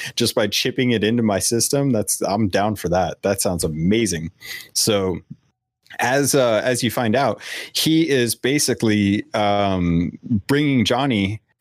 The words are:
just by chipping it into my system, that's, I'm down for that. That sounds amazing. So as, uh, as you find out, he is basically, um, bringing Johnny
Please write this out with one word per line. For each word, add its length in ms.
just 180
by 140
chipping 420
it 120
into 200
my 160
system, 540
that's, 280
I'm 280
down 280
for 140
that. 320
That 180
sounds 240
amazing. 640
So 460
as, 360
uh, 280
as 200
you 80
find 260
out, 240
he 360
is 260
basically, 960
um, 800
bringing 380
Johnny 560